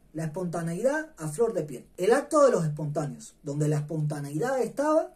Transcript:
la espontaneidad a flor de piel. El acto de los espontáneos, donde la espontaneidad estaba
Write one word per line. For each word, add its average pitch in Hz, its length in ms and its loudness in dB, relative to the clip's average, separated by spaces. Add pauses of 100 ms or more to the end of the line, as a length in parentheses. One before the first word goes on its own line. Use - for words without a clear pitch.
(140)
la 160 120 -4
espontaneidad 180 840 -2 (100)
a 156 100 -8
flor 226 260 0
de 170 100 -2
piel. - 240 -12 (100)
El 196 160 4
acto 285 320 4
de 240 60 6
los 180 120 2
espontáneos, 147 760 -4
donde 147 260 -2
la 151 100 2
espontaneidad 156 840 -2
estaba 311 540 0